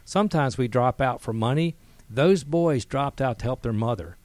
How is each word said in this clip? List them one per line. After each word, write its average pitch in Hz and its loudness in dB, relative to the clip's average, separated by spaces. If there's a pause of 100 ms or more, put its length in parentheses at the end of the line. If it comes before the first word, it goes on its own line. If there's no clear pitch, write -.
sometimes 165 0
we 127 0
drop 123 0
out 127 0
for 113 -6
money. 139 0 (340)
Those 143 2
boys 151 2
dropped 139 -4
out 127 -2
to - -6
help 123 -4
their 117 -2
mother. 107 -4